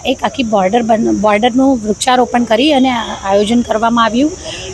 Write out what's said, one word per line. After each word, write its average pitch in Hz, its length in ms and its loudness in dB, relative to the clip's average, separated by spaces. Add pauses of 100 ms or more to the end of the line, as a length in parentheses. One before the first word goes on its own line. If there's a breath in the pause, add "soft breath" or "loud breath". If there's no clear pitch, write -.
એક 262 200 -4
આખી 226 180 -4
બોર્ડર 214 400 0
બન-, 226 320 0
બોર્ડરનું 226 640 2
વૃક્ષારોપણ 240 680 0
કરી 247 280 2
અને 262 180 2
આ-, 214 340 -6
આયોજન 202 360 2
કરવામાં 226 440 0
આવ્યું. 240 260 0 (440 loud breath)